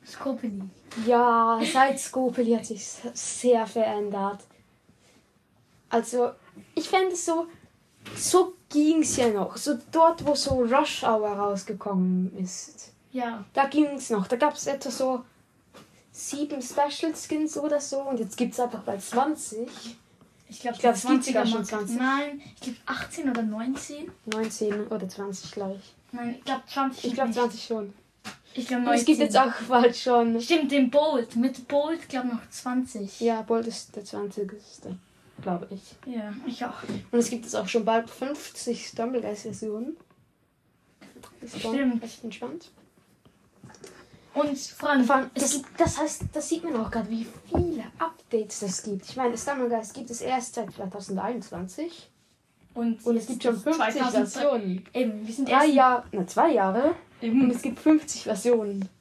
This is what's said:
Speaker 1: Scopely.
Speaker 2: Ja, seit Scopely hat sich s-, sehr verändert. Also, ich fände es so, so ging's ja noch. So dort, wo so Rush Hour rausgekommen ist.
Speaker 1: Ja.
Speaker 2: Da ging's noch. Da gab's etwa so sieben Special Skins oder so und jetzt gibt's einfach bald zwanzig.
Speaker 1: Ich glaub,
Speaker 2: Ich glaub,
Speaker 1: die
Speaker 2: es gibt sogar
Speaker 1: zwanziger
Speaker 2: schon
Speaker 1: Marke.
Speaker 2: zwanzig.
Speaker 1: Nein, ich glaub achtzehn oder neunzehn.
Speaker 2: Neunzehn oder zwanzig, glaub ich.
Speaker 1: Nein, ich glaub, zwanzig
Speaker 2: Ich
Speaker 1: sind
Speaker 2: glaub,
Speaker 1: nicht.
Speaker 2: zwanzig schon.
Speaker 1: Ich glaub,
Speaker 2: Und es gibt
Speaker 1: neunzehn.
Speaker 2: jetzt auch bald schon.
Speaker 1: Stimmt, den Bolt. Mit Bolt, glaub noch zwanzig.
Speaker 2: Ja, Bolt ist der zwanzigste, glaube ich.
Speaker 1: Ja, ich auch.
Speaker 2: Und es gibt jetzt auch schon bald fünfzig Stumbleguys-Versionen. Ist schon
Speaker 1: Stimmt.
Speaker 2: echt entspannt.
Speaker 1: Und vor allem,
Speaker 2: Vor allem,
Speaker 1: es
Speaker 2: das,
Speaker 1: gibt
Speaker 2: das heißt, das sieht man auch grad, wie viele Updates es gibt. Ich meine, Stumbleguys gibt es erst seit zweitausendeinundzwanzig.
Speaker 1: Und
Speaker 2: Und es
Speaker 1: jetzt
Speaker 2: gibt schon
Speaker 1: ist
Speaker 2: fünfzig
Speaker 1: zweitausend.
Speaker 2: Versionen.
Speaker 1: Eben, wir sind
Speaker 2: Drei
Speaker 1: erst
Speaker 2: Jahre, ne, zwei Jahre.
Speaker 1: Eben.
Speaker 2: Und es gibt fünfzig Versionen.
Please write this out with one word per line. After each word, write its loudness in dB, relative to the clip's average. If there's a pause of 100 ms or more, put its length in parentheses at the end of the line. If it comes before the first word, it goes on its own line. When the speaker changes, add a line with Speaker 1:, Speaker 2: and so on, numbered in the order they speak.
Speaker 1:
Scopely. -6 (460)
Speaker 2:
Ja, 6 (140)
seit 6
Scopely 0
hat -2
sich -8
s-, -12 (400)
sehr 6
verändert. -2 (1500)
Also, 2 (440)
ich -2
fände 4
es -4
so, 0 (680)
so 4 (160)
ging's 4
ja 4
noch. -2
So -2 (140)
dort, 6
wo 4
so 2
Rush 2
Hour 2
rausgekommen 0
ist. -10 (200)
Speaker 1:
Ja. -6 (100)
Speaker 2:
Da 4
ging's 2
noch. 0
Da 0
gab's 2
etwa -4
so -2 (880)
sieben -6
Special -2
Skins -4
oder 0
so -4
und -4
jetzt -6
gibt's -2
einfach -2
bald -6
zwanzig. -2 (800)
Speaker 1:
Ich -18
glaub, -4
Speaker 2:
Ich -10
glaub, 6
Speaker 1:
die -2
Speaker 2:
es -6
gibt 4
sogar 2
Speaker 1:
zwanziger -
Speaker 2:
schon 2
Speaker 1:
Marke. -2
Speaker 2:
zwanzig. -4
Speaker 1:
Nein, 0 (140)
ich -20
glaub -10 (100)
achtzehn -4
oder -2
neunzehn. -6 (140)
Speaker 2:
Neunzehn -2
oder -6
zwanzig, -10
glaub -6
ich. -20 (180)
Speaker 1:
Nein, -6
ich -20
glaub, -6
zwanzig -2
Speaker 2:
Ich -14
Speaker 1:
sind -2
Speaker 2:
glaub, 0
Speaker 1:
nicht. -2
Speaker 2:
zwanzig 0
schon. -6 (640)
Speaker 1:
Ich -6
glaub, 0
Speaker 2:
Und 2
es 6
gibt 6
Speaker 1:
neunzehn. 6
Speaker 2:
jetzt -2
auch -10
bald 6
schon. 4
Speaker 1:
Stimmt, 2
den 4
Bolt. 2
Mit 0
Bolt, 0
glaub -4
noch -4
zwanzig. -4
Speaker 2:
Ja, 2
Bolt 0
ist -10
der -12
zwanzigste, -10 (460)
glaube -4
ich. -16 (100)
Speaker 1:
Ja, -8 (140)
ich -8
auch. -10 (280)
Speaker 2:
Und 2
es 2
gibt -8
jetzt -8
auch -4
schon 0
bald 0
fünfzig -8
Stumbleguys-Versionen. -6 (1400)
Ist -12
schon -2
Speaker 1:
Stimmt. 2
Speaker 2:
echt -16
entspannt. -10 (1700)
Speaker 1:
Und 0
vor -6
allem, 6
Speaker 2:
Vor 6
allem, 0
Speaker 1:
es 0
Speaker 2:
das, 2
Speaker 1:
gibt -4 (140)
Speaker 2:
das 4
heißt, -2 (100)
das -4
sieht -2
man -4
auch -2
grad, -4
wie -4 (200)
viele 0 (160)
Updates -4
es -4
gibt. -6
Ich -12
meine, 0
Stumbleguys -2
gibt -12
es -10
erst -4
seit -6
zweitausendeinundzwanzig. -8 (640)
Speaker 1:
Und -2
Speaker 2:
Und 4
es 0
Speaker 1:
jetzt -12
Speaker 2:
gibt -6
schon 2
Speaker 1:
ist -8
Speaker 2:
fünfzig 2
Speaker 1:
zweitausend. 2
Speaker 2:
Versionen. 0
Speaker 1:
Eben, -2
wir -8
sind 0
Speaker 2:
Drei 6
Speaker 1:
erst 6
Speaker 2:
Jahre, 6
ne, -2
zwei 4
Jahre. 2 (260)
Speaker 1:
Eben. 4
Speaker 2:
Und 6
es -2
gibt -4
fünfzig 4
Versionen. 0 (120)